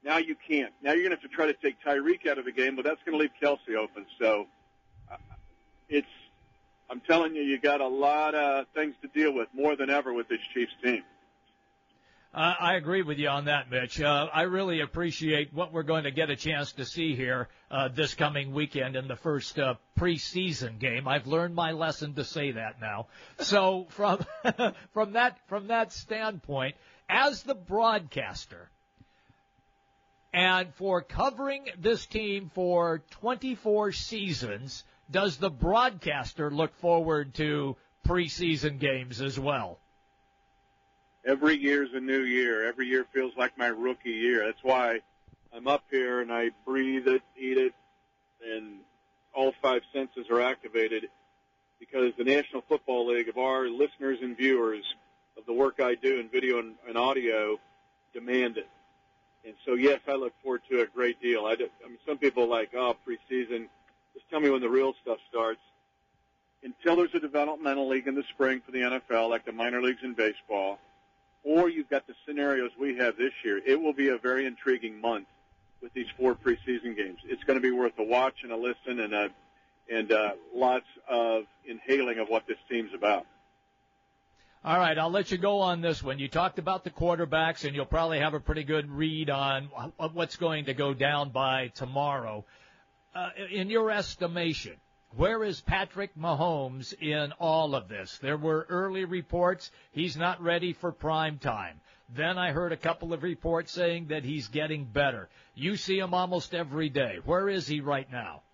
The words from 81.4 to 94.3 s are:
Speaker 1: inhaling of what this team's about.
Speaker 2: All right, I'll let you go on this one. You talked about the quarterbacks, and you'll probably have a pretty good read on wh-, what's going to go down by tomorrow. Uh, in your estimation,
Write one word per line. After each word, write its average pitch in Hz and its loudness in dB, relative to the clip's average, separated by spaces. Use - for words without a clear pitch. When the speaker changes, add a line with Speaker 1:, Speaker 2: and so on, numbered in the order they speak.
Speaker 1:
inhaling 123 0
of 107 -2
what 110 0
this 107 -4
team's 113 -4
about. 98 2
Speaker 2:
All 165 2
right, 160 4
I'll 160 0
let 190 0
you 185 -2
go 202 2
on 175 0
this 165 -2
one. 139 -6
You 139 -6
talked 180 -2
about 185 -2
the 175 -8
quarterbacks, 165 0
and 143 -4
you'll 143 -2
probably 160 0
have 151 0
a 151 -2
pretty 151 -2
good 147 -2
read 156 -2
on 139 0
wh-, 160 -8
what's 165 -4
going 156 -2
to 135 -2
go 139 0
down 143 0
by 131 0
tomorrow. 131 -4
Uh, 180 -8
in 190 -2
your 220 4
estimation, 175 -2